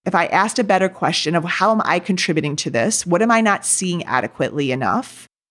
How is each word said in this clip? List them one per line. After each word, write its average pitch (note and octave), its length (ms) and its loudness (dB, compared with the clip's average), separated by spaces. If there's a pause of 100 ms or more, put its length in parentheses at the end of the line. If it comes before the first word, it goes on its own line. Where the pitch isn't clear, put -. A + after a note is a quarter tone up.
if F#3 100 -2
I E3+ 120 2
asked G3+ 320 0
a A#3 60 2
better F#3+ 240 2
question D#3+ 460 -2
of E3 100 0
how F#3 260 0
am A3 140 2
I F3 160 0
contributing D#3 560 -2
to D3+ 140 -6
this? A#2 360 0
What F3 160 2
am A#3 80 2
I A3+ 100 4
not G#3 240 0
seeing F3 380 -2
adequately C3 720 -2
enough? B2+ 560 -4 (220)